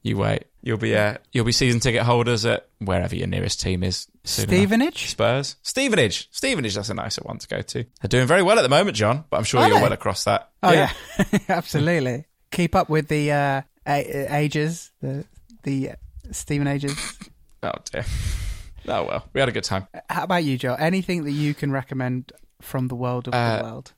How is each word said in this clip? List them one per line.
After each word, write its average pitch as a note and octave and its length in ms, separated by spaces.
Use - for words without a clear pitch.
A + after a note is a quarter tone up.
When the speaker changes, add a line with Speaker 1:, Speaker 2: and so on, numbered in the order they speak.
Speaker 1:
You A2 140
wait. G#2 260
You'll A#2 160
be, A2 180
uh, G#2 220
you'll A#2 140
be A#2+ 60
season A#2+ 280
ticket A2+ 240
holders A#2+ 420
at A2+ 220
wherever F#2 380
your F2+ 100
nearest F#2 340
team F#2 240
is F#2 220
soon - 260
enough. F3+ 60
Speaker 2:
Stevenage? A3+ 540
Speaker 1:
Spurs? B2 540
Stevenage. G#3+ 680
Stevenage, D3 440
that's G#2 160
a - 20
nicer - 320
one - 140
to - 80
go - 160
to. A#2+ 220
They're - 40
doing B2+ 200
very F3+ 160
well G#3+ 160
at - 20
the B2+ 80
moment, D#3+ 280
John, A2+ 340
but - 60
I'm G#2+ 80
sure - 160
Speaker 2:
Are - 60
Speaker 1:
you're - 100
Speaker 2:
they? - 40
Speaker 1:
well G2+ 120
across - 320
that. - 260
Speaker 2:
Oh, F#3 100
Speaker 1:
Yeah. D3 200
Speaker 2:
yeah. G3 260
<laughs> - 60
Absolutely. D3+ 760
Keep F3 240
up F3+ 120
with D3+ 200
the, D3 240
uh, C#3 300
a-, C#3+ 480
ages, D3+ 560
the, C#3 240
the, C3+ 260
uh, A#2 60
Steven C#3+ 340
ages. C#3 260
Speaker 1:
Oh, - 80
dear. - 140
Oh, F#2+ 180
well. - 280
We C3 60
had C3+ 100
a - 20
good G2+ 120
time. F#2+ 240
Speaker 2:
How D#3 180
about F3 180
you, C3+ 160
Joe? B2 180
Anything F3 460
that C#3+ 80
you D3 240
can C#3+ 160
recommend B2+ 600
from B2+ 280
the B2+ 60
world B2 320
of B2 60
Speaker 1:
Uh, A#2 240
Speaker 2:
the A2+ 60
world? A2+ 340